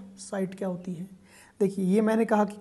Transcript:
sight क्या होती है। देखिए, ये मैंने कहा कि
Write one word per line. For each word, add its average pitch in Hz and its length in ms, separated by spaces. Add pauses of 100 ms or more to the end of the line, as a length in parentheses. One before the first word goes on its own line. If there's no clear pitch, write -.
(220)
sight 190 360
क्या 196 100
होती 180 260
है। 175 140 (520)
देखिए, 196 260
ये 196 160
मैंने 220 240
कहा 208 200
कि 208 160